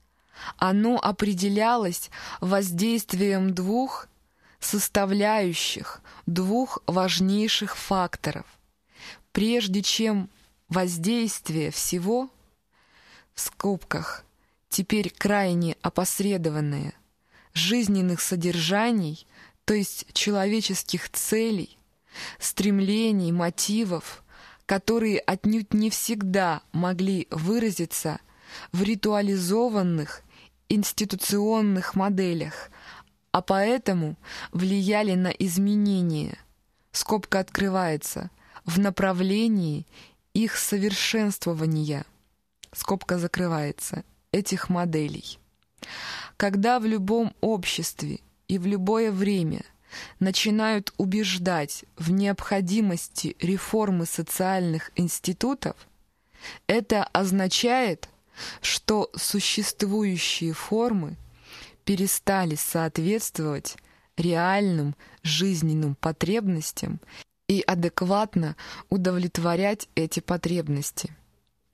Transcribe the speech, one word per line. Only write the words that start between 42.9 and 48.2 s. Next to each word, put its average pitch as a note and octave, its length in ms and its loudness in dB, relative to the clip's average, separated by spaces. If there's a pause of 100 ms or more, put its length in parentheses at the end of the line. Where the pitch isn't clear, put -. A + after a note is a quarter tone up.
закрывается, E3+ 840 -4 (280)
этих G3 360 -2
моделей. E3+ 720 -2 (960)
Когда G3+ 420 4
в A3 80 0
любом A3 540 2
обществе F3+ 800 -2 (280)